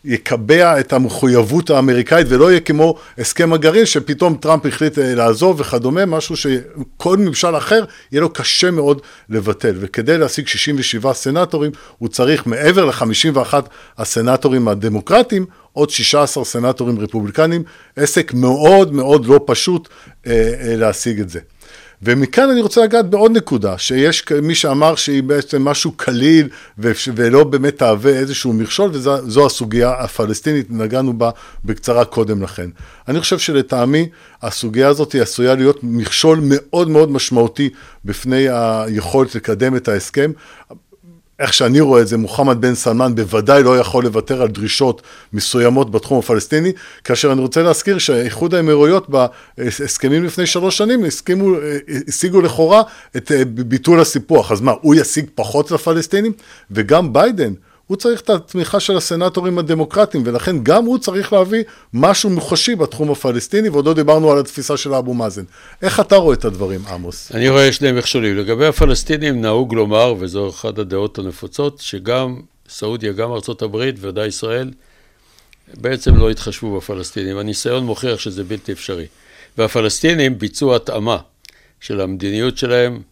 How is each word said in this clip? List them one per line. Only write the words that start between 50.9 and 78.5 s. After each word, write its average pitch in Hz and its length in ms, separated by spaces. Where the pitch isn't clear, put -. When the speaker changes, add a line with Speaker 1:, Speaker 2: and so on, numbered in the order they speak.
Speaker 1:
הסכימו, 185 500
אה, 147 240
השיגו 180 320
לכאורה 170 420
את, 127 160
אה, 131 120
ביטול 127 560
הסיפוח. 147 520
אז 101 80
מה, 127 200
הוא 151 140
ישיג 156 400
פחות 131 360
לפלסטינים? 170 640
וגם 113 420
ביידן, 160 400
הוא 196 60
צריך 233 240
את - 100
התמיכה 185 500
של 190 160
הסנטורים 180 600
הדמוקרטיים, 160 680
ולכן 120 360
גם 175 220
הוא 247 140
צריך 196 340
להביא 202 300
משהו 185 360
מוחשי 180 440
בתחום 151 360
הפלסטיני, 139 580
ועוד 143 180
לא 160 80
דיברנו 156 380
על 143 60
התפיסה 139 380
של 139 180
אבו 123 200
מאזן. 104 280
איך 185 180
אתה 202 160
רואה 165 180
את 117 100
הדברים, 95 420
עמוס? 87 460
Speaker 2:
אני 117 160
רואה 135 240
שני 139 200
מכשולים. 113 440
לגבי 113 300
הפלסטינים, 147 720
נהוג 113 340
לומר, 110 440
וזו 95 300
אחת 104 300
הדעות 101 400
הנפוצות, 120 600
שגם 123 640
סעודיה, 110 440
גם 113 200
ארצות 113 300
הברית, 113 380
ודאי 98 260
ישראל, 120 440
בעצם 120 420
לא 113 140
התחשבו 107 460
בפלסטינים. 95 640
הניסיון 117 460
מוכיח 117 340
שזה 98 260
בלתי 101 280